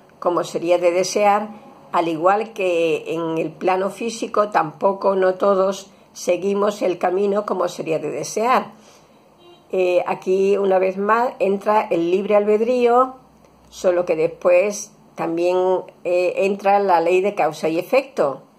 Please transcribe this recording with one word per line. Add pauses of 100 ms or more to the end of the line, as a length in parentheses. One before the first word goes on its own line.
(200)
como
sería
de
desear, (420)
al
igual
que
en
el
plano
físico
tampoco
no
todos (240)
seguimos
el
camino
como
sería
de
desear. (1000)
Eh,
aquí
una
vez
más
entra
el
libre
albedrío, (540)
solo
que
después (240)
también, (460)
eh,
entra
la
ley
de
causa
y
efecto. (180)